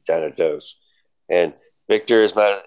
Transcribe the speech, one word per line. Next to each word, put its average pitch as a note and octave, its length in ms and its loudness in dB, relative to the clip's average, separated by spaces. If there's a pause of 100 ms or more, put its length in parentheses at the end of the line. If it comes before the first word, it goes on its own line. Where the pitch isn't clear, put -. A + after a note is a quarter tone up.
down E2 180 -2
at D2+ 120 -10
Dose. D#2 420 -6 (520)
And E2+ 240 0 (340)
Victor, A2 340 2
as G#2 100 2
a - 20 -18
matter, G#2 320 0